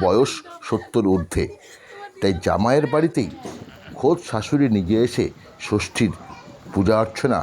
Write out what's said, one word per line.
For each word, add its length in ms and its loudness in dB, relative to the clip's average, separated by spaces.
বয়স 300 4
সত্তর 440 -2
ঊর্ধ্বে। 380 0
তাই 140 2
জামাইয়ের 440 2
বাড়িতেই 440 0
খোদ 240 2
শাশুড়ি 400 0
নিজে 360 2
এসে 200 0
ষষ্ঠীর 520 0
পূজা 300 2
অর্চনা 420 0